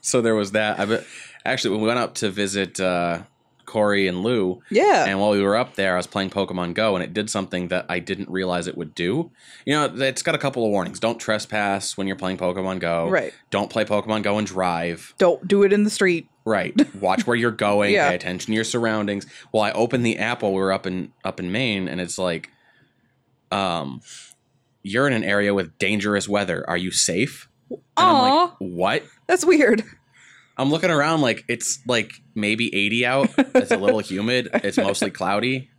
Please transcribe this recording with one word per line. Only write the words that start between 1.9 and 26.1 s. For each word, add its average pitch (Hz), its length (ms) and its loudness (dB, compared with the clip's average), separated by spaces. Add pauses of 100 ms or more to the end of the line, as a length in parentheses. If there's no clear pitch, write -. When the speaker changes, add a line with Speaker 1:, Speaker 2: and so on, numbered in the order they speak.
Speaker 1:
up 117 180 -2
to 107 140 -2
visit, 98 480 -4
uh, 87 440 0 (420)
Corey 101 420 2
and 90 160 -2
Lou. 101 380 0 (100)
Speaker 2:
Yeah. 254 380 4
Speaker 1:
And 98 100 0
while 104 120 4
we 101 120 4
were 98 140 2
up 123 180 -2
there, 95 200 0
I - 20 2
was 90 100 -2
playing 95 240 -4
Pokemon 87 440 -4
Go, 107 220 2
and 90 60 -2
it 85 120 -8
did 104 160 -4
something 90 380 -4
that 90 200 -4
I 90 100 -4
didn't 92 320 -8
realize 90 360 -4
it 90 100 -8
would 82 180 -10
do. 113 360 -2 (340)
You 139 100 0
know, 151 100 2 (200)
it's 131 180 -4
got 160 120 0
a 147 40 -2
couple 127 260 -2
of 107 60 2
warnings. 98 300 -2
Don't 113 180 -2
trespass 104 800 -2
when 98 100 -4
you're 95 100 -4
playing 92 200 -4
Pokemon 92 440 -2
Go. 85 280 -2
Speaker 2:
Right. 147 240 0 (180)
Speaker 1:
Don't 101 200 -2
play 110 140 0
Pokemon 104 380 -2
Go 104 160 0
and 107 80 -2
drive. 87 720 -4
Speaker 2:
Don't 180 300 2
do 202 160 4
it 196 80 6
in 208 120 4
the 214 60 2
street. 180 380 0 (160)
Speaker 1:
Right. 95 300 0 (200)
Speaker 2:
<laughs> 98 60 -12
Speaker 1:
Watch 95 260 0
where 120 100 2
you're 117 140 2
going. 104 440 2
Speaker 2:
Yeah. 143 160 2
Speaker 1:
Pay 90 60 0
attention 92 320 -6
to 110 60 0
your 110 100 0
surroundings. 107 640 -2 (260)
Well, 107 100 2
I 104 100 0
opened 120 320 0
the 113 140 0
app 117 240 -4
while 101 100 0
we 95 80 0
were 95 120 2
up 95 140 -2
in, 90 260 -6 (120)
up 95 160 -6
in 90 100 -6
Maine, 101 380 -2
and 80 140 -6
it's 87 160 -8
like, 87 320 -4 (1000)
um, 85 520 -4 (800)
"You're 113 240 0
in 135 80 2
an 110 100 0
area 101 300 2
with 90 240 -2
dangerous 101 500 0